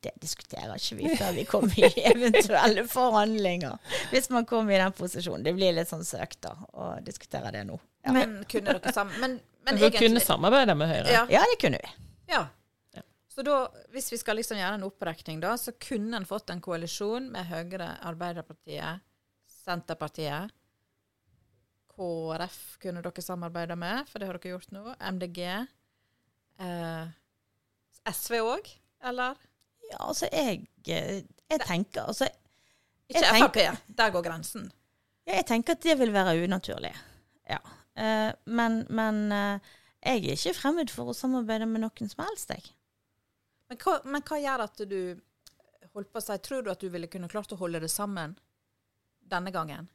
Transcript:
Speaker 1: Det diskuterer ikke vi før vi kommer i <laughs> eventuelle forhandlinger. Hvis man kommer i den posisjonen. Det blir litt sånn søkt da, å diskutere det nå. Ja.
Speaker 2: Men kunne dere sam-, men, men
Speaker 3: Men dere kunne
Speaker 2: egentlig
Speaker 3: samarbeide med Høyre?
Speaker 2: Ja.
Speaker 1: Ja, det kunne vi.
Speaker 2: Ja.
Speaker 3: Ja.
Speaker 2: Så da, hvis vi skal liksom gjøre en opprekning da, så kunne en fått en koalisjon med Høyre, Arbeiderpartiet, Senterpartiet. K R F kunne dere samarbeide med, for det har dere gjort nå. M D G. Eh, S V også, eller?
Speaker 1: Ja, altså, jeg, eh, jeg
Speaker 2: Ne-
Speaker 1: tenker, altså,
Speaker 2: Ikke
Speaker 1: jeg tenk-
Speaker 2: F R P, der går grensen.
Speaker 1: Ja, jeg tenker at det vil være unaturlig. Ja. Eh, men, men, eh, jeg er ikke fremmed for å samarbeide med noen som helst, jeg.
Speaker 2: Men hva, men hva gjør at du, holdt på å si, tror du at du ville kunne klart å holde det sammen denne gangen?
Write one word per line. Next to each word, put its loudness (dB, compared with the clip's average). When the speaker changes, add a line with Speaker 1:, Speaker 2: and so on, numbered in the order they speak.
Speaker 1:
Det -6
diskuterer -10
ikke -6
vi -2
før 0
vi -2
kommer 2
i 8
<laughs> 8
eventuelle 6
forhandlinger. 2
Hvis 2
man 2
kommer 2
i 8
den 4
posisjonen. -6
Det 2
blir 4
litt 0
sånn -8
søkt -8
da, -10
å -8
diskutere -10
det -8
nå. -10
Ja. 2
Speaker 2:
Men 4
kunne 0
dere -4
sam-, -2
men, -4
men 2
Speaker 3:
Men 2
dere 10
kunne 4
Speaker 2:
egentlig 6
Speaker 3:
samarbeide 6
med 2
Høyre? 0
Speaker 2:
Ja. 8
Speaker 1:
Ja, 8
det 2
kunne 2
vi. -14
Speaker 2:
Ja. 2
Speaker 3:
Ja. -16
Speaker 2:
Så -10
da, 4
hvis -6
vi -6
skal -2
liksom -4
gjøre -2
en -6
opprekning -8
da, 0
så -8
kunne -4
en -10
fått -6
en -8
koalisjon -6
med -8
Høyre, -8
Arbeiderpartiet, -10
Senterpartiet. -6
K -6
R -4
F -16
kunne -8
dere -8
samarbeide -8
med, -6
for -12
det -8
har -10
dere -10
gjort -14
nå. -14
M -6
D -6
G. -6
Eh, -6
S -4
V 2
også, -2
eller? -4
Speaker 1:
Ja, -16
altså, -2
jeg, 0
eh, -4
jeg 0
Speaker 2:
Ne- -4
Speaker 1:
tenker, -2
altså, -2
Speaker 2:
Ikke 4
Speaker 1:
jeg 6
tenk- 10
Speaker 2:
F -
R 6
P, 4
der 2
går -2
grensen. -8
Speaker 1:
Ja, 0
jeg 2
tenker 2
at -2
det 4
vil 4
være 4
unaturlig. -2
Ja. -4
Eh, 0
men, 0
men, 0
eh, 0
jeg 0
er 0
ikke -2
fremmed 0
for -8
å -6
samarbeide -2
med -2
noen -6
som -8
helst, -8
jeg. -8
Speaker 2:
Men -14
hva, 0
men -4
hva -6
gjør -2
at -10
du, -6
holdt -12
på -8
å -8
si, -6
tror -6
du -6
at -6
du -8
ville -8
kunne -10
klart -8
å -12
holde -4
det -6
sammen -6
denne -4
gangen? -6